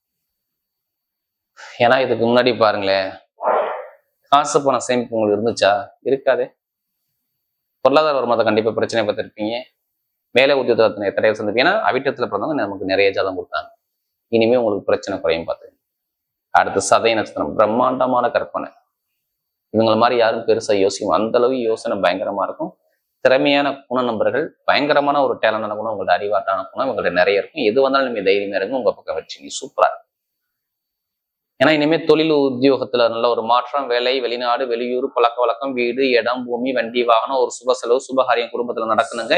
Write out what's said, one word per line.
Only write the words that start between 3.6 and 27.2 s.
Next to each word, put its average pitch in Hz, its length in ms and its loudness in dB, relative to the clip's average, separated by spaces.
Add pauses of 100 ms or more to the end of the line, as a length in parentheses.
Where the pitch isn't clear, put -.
காசு 147 300 4
பணம் 131 240 0
சேமிப்பு 120 300 -2
உங்களுக்கு 107 220 2
இருந்துச்சா? 104 340 2 (340)
இருக்காதே. 127 400 0 (1400)
பொருளாதார 151 300 2
வருமானத்தை 120 320 0
கண்டிப்பா 110 260 2
பிரச்சனை 110 300 -2
பார்த்திருப்பீங்க, 107 520 -4 (800)
மேலே 135 180 4
உத்தியோகத்துல 120 360 2
எத்தனை 98 260 -4
தடைகள் 107 240 0
சந்திப்பீங்க. 110 260 -2
ஏன்னா 185 100 2 (100)
அவிட்டத்துல 127 440 -2
பிறந்தவங்க 120 320 -4
நமக்கு 98 300 -6
நிறைய 98 200 2
ஜாதகம் 95 280 -4
கொடுத்தாங்க. 78 300 -10 (600)
இனிமே 113 260 4
உங்களுக்கு 104 320 -2
பிரச்சனை 98 300 -2
குறையும் 82 300 -2
பார்த்து. - 180 -10 (840)
அடுத்து - 340 2
சதய 113 300 2
நட்சத்திரம், 92 380 -4
பிரம்மாண்டமான 123 760 0
கற்பனை. - 380 -4 (1040)
இவங்கள 110 240 4
மாதிரி 120 200 2
யாரும் 113 300 0
பெருசா 110 300 2
யோசிக்கும், 98 380 0
அந்த 113 220 0
அளவு 123 220 2
யோசனை 110 400 -2
பயங்கரமா 95 440 -2
இருக்கும். 151 280 -6 (540)
திறமையான 143 420 2 (160)
குண 123 200 -6
நபர்கள், 117 420 -2 (200)
பயங்கரமான 143 580 2
ஒரு 117 180 -2
டேலண்டான 110 360 -2
குணம், 110 160 -6
உங்கள்ட்ட 92 240 0
அறிவாட்டான 98 520 -2
குணம் 127 180 -4
இவங்கள்ட்ட 95 320 -2
நிறைய 98 220 2